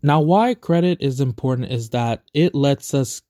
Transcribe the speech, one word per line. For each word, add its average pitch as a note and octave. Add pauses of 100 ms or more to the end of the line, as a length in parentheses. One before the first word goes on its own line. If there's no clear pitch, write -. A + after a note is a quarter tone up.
Now, D3
why G3+
credit E3+
is C3
important B2+
is A#2
that A#2 (100)
it D#3
lets C#3
us C3+